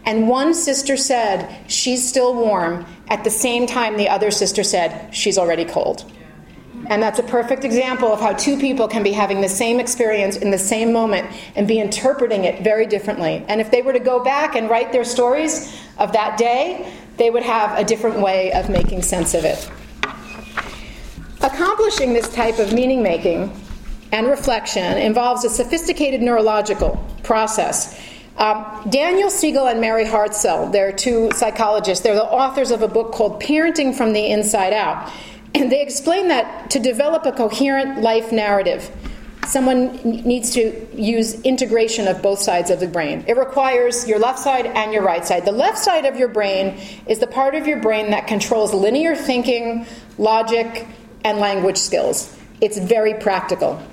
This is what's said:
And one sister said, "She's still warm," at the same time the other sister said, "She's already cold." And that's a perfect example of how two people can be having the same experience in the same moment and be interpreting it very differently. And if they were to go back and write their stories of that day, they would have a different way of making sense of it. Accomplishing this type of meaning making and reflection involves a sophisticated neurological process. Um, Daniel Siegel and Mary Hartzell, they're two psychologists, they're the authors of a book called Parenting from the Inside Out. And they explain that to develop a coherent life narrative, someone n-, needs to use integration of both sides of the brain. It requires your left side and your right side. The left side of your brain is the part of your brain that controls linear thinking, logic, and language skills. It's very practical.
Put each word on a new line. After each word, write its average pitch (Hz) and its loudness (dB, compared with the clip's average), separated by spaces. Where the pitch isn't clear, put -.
And 220 2
one 277 2
sister 269 -2
said, 208 -2
"She's 247 -2
still 254 2
warm," 180 0
at 214 -2
the 220 2
same 240 0
time 233 -2
the 202 2
other 202 2
sister 202 0
said, - -2
"She's 190 0
already 170 2
cold." - -4
And 214 0
that's 214 0
a 240 0
perfect 240 0
example 254 2
of 214 0
how 214 2
two 277 0
people 262 0
can 220 -2
be 196 4
having 196 0
the 190 2
same 233 0
experience 214 0
in 202 -2
the 196 2
same 220 0
moment 220 0
and 202 0
be 220 2
interpreting 220 0
it 175 -2
very 214 2
differently. 180 -2
And 214 0
if 214 -4
they 247 4
were 262 0
to 254 2
go 247 0
back 285 0
and 220 -2
write 233 2
their 247 2
stories 269 0
of 190 0
that 220 0
day, 254 0
they 233 4
would 233 0
have 220 0
a 202 2
different 214 0
way 190 2
of 185 0
making 180 2
sense 170 -2
of 160 0
it. - -2
Accomplishing 349 2
this 233 0
type 226 0
of 214 2
meaning 254 2
making 180 0
and 220 0
reflection 214 0
involves 233 2
a 233 2
sophisticated 269 0
neurological 214 2
process. 214 0
Um, 214 -2
Daniel 359 2
Siegel 269 0
and 226 0
Mary 220 2
Hartzell, 208 0
they're 196 2
two 226 0
psychologists, 208 0
they're 214 4
the 214 2
authors 262 0
of 214 0
a 214 2
book 226 0
called - -2
Parenting 311 0
from 220 0
the 214 0
Inside 208 2
Out. 190 -2
And 277 2
they 285 2
explain 330 0
that 247 -2
to 277 0
develop 285 2
a 269 2
coherent 269 0
life 226 2
narrative, 208 0
someone 254 2
n-, 226 -2
needs 240 0
to 220 0
use 226 0
integration 226 2
of 185 -2
both 196 2
sides 180 0
of 175 4
the 185 -2
brain. 160 -4
It 233 2
requires 247 2
your 214 2
left 254 2
side 262 0
and 214 -2
your 208 2
right 175 2
side. 175 0
The 202 4
left 285 2
side 320 2
of 262 0
your 247 2
brain 196 0
is 214 2
the 226 2
part 269 0
of 302 -2
your 294 0
brain 214 0
that - -2
controls 214 0
linear 262 2
thinking, 233 -2
logic, 226 0
and 208 0
language 196 2
skills. - -2
It's 214 2
very 214 2
practical. 175 -2